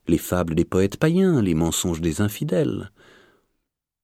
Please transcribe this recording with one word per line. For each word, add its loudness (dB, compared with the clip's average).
les 2
fables -2
des 2
poètes 0
païens, 2
les 2
mensonges 0
des -2
infidèles. -2